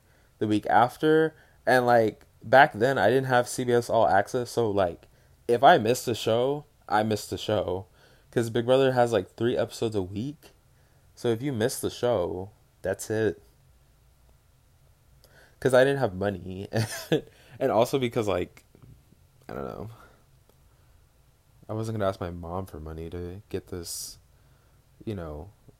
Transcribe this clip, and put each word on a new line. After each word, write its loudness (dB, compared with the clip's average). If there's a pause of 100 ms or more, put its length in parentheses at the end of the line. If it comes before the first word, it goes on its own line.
(380)
the -2
week 0
after, 2 (320)
and, 4
like, 4 (180)
back 6
then, 0
I 4
didn't 2
have 2
C -6
B 0
S 2
All 4
Access, 0
so, 0
like, -2 (400)
if 4
I 10
missed 0
the -2
show, -2 (240)
I 2
missed -4
the -6
show, -4 (440)
'cause -2
Big -2
Brother 4
has, 2
like, -2
three 0
episodes -4
a -2
week, -10 (640)
so -4
if -2
you -4
miss -2
the -4
show, -2 (320)
that's -6
it. -2 (2250)
Because 2
I 8
didn't 2
have -2
money, -6 (420)
<laughs> -6
and 0
also 2
because, -2
like, -4 (840)
I -12
don't -8
know, -12 (1800)
I -10
wasn't -6
gonna 0
ask -4
my -6
mom -8
for -16
money -12
to -12
get -10
this, -12 (840)
you -8
know, -12 (300)